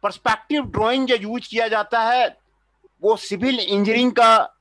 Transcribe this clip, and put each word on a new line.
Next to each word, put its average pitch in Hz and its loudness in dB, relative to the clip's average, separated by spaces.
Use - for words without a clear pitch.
पर्सपेक्टिव 226 -4
ड्राइंग 240 -2
जो 247 2
यूज़ 214 -8
किया 226 -2
जाता 220 -2
है 233 0
वो 196 2
सिविल 226 -4
इंजीनियरिंग 220 0
का 226 4